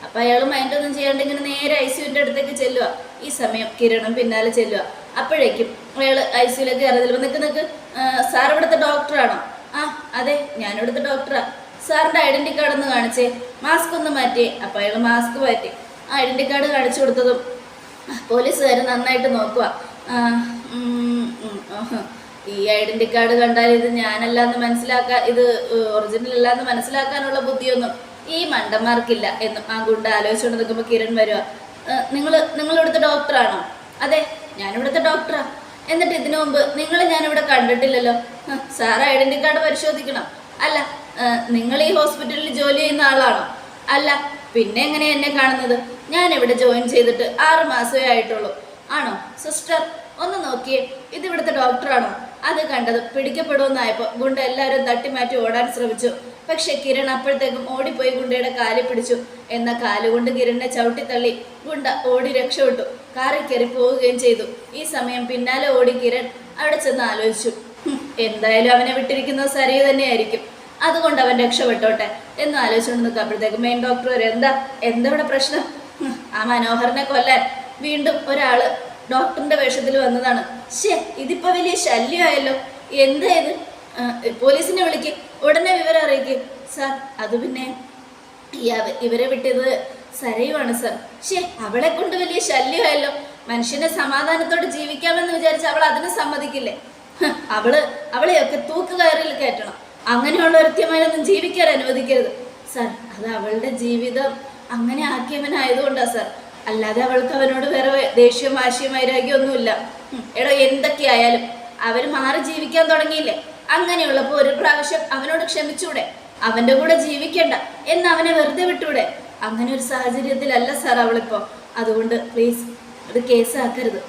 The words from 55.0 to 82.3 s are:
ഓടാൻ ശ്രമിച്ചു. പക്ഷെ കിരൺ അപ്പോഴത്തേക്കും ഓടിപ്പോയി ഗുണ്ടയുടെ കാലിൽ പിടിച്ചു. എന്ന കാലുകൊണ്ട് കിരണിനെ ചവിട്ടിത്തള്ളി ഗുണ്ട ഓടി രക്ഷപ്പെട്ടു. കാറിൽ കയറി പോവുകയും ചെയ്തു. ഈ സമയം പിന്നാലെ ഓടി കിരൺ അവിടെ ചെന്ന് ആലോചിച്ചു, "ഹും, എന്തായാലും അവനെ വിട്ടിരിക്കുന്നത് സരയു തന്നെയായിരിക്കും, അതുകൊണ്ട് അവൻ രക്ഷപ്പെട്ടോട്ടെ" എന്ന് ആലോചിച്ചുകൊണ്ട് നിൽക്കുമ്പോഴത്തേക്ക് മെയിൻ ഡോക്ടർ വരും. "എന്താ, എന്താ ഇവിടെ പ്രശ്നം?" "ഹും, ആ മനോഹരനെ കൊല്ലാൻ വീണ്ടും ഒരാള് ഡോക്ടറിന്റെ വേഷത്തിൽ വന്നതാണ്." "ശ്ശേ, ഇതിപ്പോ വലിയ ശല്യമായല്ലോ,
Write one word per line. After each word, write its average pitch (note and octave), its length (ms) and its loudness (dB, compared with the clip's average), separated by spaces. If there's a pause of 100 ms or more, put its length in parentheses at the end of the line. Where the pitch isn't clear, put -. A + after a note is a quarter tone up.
ഓടാൻ A#3+ 380 0
ശ്രമിച്ചു. A#3+ 340 -2 (420)
പക്ഷെ D#4+ 360 -2
കിരൺ C4+ 240 0
അപ്പോഴത്തേക്കും B3+ 680 -2
ഓടിപ്പോയി B3+ 300 0
ഗുണ്ടയുടെ B3+ 400 -2
കാലിൽ A#3+ 320 0
പിടിച്ചു. A#3+ 360 -2 (340)
എന്ന A#3 220 -2
കാലുകൊണ്ട് A3+ 580 0
കിരണിനെ B3 360 0
ചവിട്ടിത്തള്ളി A#3+ 760 -2 (240)
ഗുണ്ട C#4+ 220 -6 (200)
ഓടി B3+ 240 2
രക്ഷപ്പെട്ടു. B3+ 500 2 (360)
കാറിൽ C#4 300 -2
കയറി A#3+ 160 0
പോവുകയും B3 560 2
ചെയ്തു. A#3 240 4 (300)
ഈ D4 100 -10
സമയം B3 440 -4
പിന്നാലെ B3+ 400 -2
ഓടി B3 240 6
കിരൺ B3 380 0 (300)
അവിടെ D4+ 160 2
ചെന്ന് B3+ 280 0
ആലോചിച്ചു, A3 460 0 (360)
"ഹും, - 340 -6
എന്തായാലും A3 520 4
അവനെ B3 220 6
വിട്ടിരിക്കുന്നത് C4+ 540 -2
സരയു C4+ 360 2
തന്നെയായിരിക്കും, B3+ 560 2 (420)
അതുകൊണ്ട് D#4 400 2
അവൻ A#3+ 240 4
രക്ഷപ്പെട്ടോട്ടെ" A3 680 0 (280)
എന്ന് D4 180 -2
ആലോചിച്ചുകൊണ്ട് A#3 480 0
നിൽക്കുമ്പോഴത്തേക്ക് G#3+ 520 -2
മെയിൻ A#3+ 300 0
ഡോക്ടർ B3 220 0
വരും. A3+ 240 2
"എന്താ, C4+ 340 2 (160)
എന്താ A#3+ 260 2
ഇവിടെ D4 140 2
പ്രശ്നം?" C4+ 380 0 (380)
"ഹും, C4 340 -6
ആ G#3+ 100 -4
മനോഹരനെ A#3 600 0
കൊല്ലാൻ C4 460 2 (320)
വീണ്ടും D4 340 0 (120)
ഒരാള് B3+ 500 2 (340)
ഡോക്ടറിന്റെ D4 440 0
വേഷത്തിൽ C4+ 420 0
വന്നതാണ്." B3 460 0 (280)
"ശ്ശേ, - 460 -2
ഇതിപ്പോ F4 320 -4
വലിയ F4+ 260 0
ശല്യമായല്ലോ, C4+ 800 0 (380)